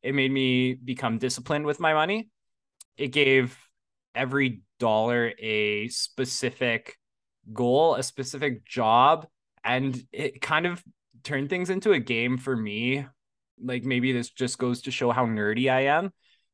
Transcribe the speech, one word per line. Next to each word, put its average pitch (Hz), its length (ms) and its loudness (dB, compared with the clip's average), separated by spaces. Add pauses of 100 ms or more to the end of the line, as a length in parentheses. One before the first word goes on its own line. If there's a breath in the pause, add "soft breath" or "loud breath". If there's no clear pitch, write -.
it 135 120 -4
made 135 180 2
me 127 420 2
become 123 440 -4
disciplined 131 480 -4
with 147 120 -2
my 160 160 2
money. 190 340 0 (680)
It 143 120 -4
gave 135 480 4 (580)
every 127 480 0 (160)
dollar 117 600 2
a 107 500 -2
specific - 1080 -4 (560)
goal, 127 440 2
a 131 60 -4
specific 131 600 -6
job, 127 640 4 (380)
and 127 360 -2 (120)
it - 280 -6
kind 156 260 0
of 180 160 -6 (400)
turned 143 280 -4
things 180 180 -2
into 196 240 0
a 165 60 4
game 123 400 0
for 131 180 -4
me. 117 480 -2 (580)
Like, 123 220 -6
maybe 127 280 0
this 120 180 -2
just - 280 -4
goes 123 240 -2
to - 80 -8
show 120 200 0
how 120 160 2
nerdy 110 440 0
I 131 120 2
am, 156 300 2 (420)